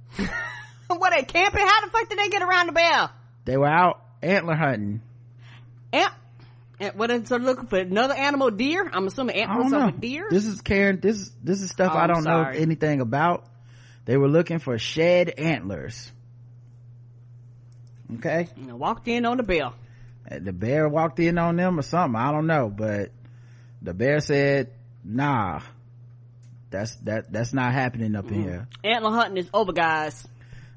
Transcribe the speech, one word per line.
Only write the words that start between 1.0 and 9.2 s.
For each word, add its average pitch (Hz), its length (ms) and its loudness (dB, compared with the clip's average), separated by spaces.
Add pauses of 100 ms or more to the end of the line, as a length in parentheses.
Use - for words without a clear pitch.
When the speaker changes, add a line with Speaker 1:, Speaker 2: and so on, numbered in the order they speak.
Speaker 1:
they 269 60 2
camping? 392 440 0
How 415 180 6
the 359 80 -10
fuck 453 160 0
did 415 100 -4
they 403 120 2
get 392 120 0
around 359 240 2
the 330 60 -4
bear? 302 380 4 (340)
Speaker 2:
They 127 120 -2
were 143 120 4
out 170 340 4 (200)
antler 170 340 2
hunting. 110 460 -2 (920)
Speaker 1:
Ant-, 330 200 2 (680)
and 196 160 -6
what 226 160 -2
is, 240 160 -2
so 247 80 0
looking 247 320 0
for 190 100 2
another 202 360 2
animal, 269 360 2
deer? 294 420 -2
I'm 190 140 -2
assuming 240 300 -2